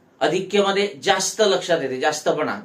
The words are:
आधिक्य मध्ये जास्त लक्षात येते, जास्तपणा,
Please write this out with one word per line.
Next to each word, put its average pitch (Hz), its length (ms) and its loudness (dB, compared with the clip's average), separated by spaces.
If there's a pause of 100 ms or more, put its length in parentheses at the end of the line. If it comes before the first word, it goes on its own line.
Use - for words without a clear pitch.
(200)
आधिक्य 190 440 2
मध्ये 196 300 0 (100)
जास्त 190 420 0
लक्षात 180 360 2
येते, 127 180 -4
जास्तपणा, 147 640 -2